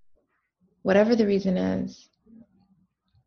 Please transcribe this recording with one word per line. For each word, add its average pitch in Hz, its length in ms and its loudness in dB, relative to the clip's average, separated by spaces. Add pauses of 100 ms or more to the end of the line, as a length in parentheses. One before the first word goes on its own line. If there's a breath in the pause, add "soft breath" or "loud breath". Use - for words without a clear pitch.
(800)
Whatever 208 340 2
the 220 120 2
reason 190 300 -2
is, 185 520 -6 (1160)